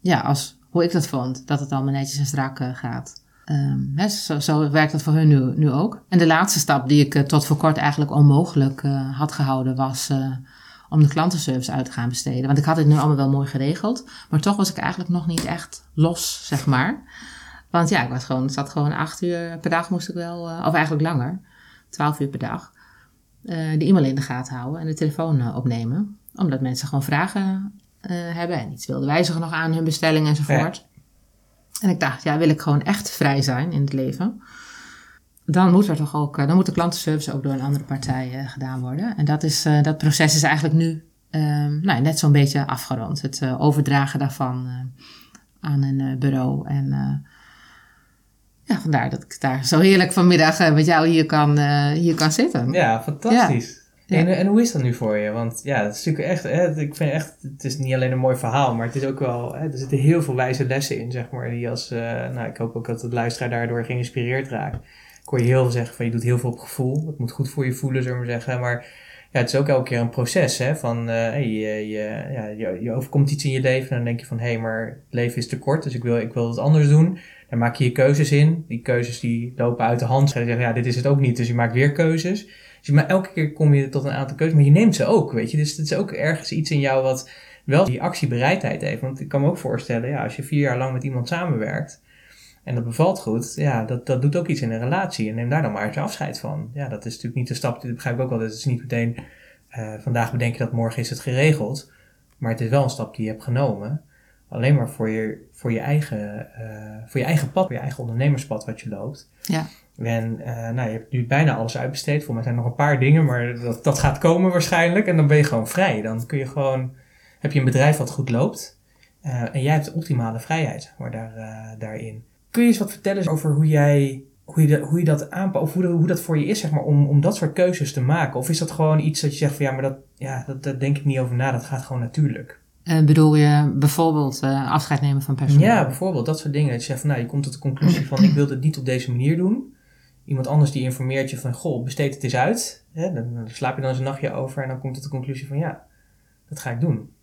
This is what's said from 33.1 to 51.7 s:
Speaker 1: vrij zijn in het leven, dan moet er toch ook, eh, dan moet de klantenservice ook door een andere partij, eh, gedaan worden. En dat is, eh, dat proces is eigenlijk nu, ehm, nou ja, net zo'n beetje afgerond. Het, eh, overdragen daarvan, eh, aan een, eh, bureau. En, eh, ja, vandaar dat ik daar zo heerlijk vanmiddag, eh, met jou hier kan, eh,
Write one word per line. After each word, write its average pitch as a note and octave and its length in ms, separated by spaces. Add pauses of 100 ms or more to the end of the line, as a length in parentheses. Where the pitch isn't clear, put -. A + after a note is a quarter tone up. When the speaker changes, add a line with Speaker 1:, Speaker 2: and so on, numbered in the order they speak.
Speaker 1:
vrij C#3 320
zijn C#3 300
in D3 80
het C#3 120
leven, C#3+ 500 (1040)
dan F3+ 280
moet G3 160
er D#3+ 80
toch D3 200
ook, D3 220
eh, C#3+ 80
dan D#3+ 100
moet F#3 100
de - 60
klantenservice E3+ 640
ook C3+ 80
door C#3 100
een C3+ 80
andere C#3 240
partij, C3 540
eh, C3+ 100
gedaan C3 320
worden. D3+ 360
En D3+ 80
dat D3+ 180
is, D#3 220
eh, D3+ 180
dat D3+ 160
proces D3+ 360
is D3+ 80
eigenlijk D3+ 320
nu, E3 300 (260)
ehm, D3 400 (100)
nou - 20 (140)
ja, - 20
net D#3 200
zo'n D3 140
beetje C#3+ 340
afgerond. B2+ 560
Het, C3 200
eh, B2+ 180
overdragen C#3+ 580
daarvan, B2+ 480
eh, B2+ 380 (680)
aan C#3 120
een, C3+ 180
eh, C3 180
bureau. C3+ 500
En, C#3 240
eh, C#2 380 (1300)
ja, G3+ 160
vandaar C#3 300
dat - 120
ik - 180
daar C3 240
zo D#3 160
heerlijk F#3 320
vanmiddag, F3 480
eh, E3 140
met D3+ 120
jou E3 220
hier D#3+ 180
kan, D3 320
eh, C#3+ 320